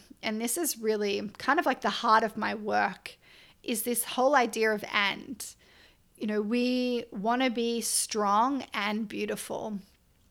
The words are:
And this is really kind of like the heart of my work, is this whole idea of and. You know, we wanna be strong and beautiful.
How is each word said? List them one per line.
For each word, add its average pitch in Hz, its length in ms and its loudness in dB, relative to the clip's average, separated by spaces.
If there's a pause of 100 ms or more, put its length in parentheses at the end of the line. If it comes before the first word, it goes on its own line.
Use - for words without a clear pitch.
(240)
And 220 180 -4
this 240 160 -2
is 311 200 -2
really 208 600 -2
kind 285 220 2
of 302 60 0
like 247 160 0
the 220 80 0
heart 226 340 4
of 214 140 -4
my 208 180 -2
work, 208 640 -2 (440)
is 220 220 -2
this 240 200 -2
whole 269 320 2
idea 220 360 2
of 208 200 -2
and. - 540 -2 (720)
You 233 100 -4
know, 214 140 2
we 247 680 0
wanna 240 380 0
be 233 320 0
strong 220 800 2 (100)
and 214 340 -2
beautiful. 208 720 -6 (520)